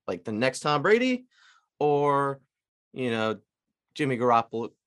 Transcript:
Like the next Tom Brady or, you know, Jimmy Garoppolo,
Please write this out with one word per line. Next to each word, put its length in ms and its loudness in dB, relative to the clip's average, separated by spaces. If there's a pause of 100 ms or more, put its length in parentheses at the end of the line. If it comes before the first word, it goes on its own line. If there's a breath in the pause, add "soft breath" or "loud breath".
Like 180 -8
the 80 -8
next 280 -2
Tom 220 0
Brady 420 2 (540 soft breath)
or, 600 0 (520)
you 180 -4
know, 280 -2 (560)
Jimmy 240 -2
Garoppolo, 520 0 (160)